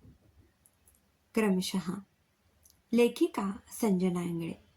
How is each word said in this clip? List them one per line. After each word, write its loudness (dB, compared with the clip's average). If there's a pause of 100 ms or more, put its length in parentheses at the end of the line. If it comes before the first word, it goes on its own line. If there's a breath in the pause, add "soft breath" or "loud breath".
(1300)
क्रमशः 0 (1000)
लेखिका 2 (280)
संजना 2
इंगळे. -4 (240)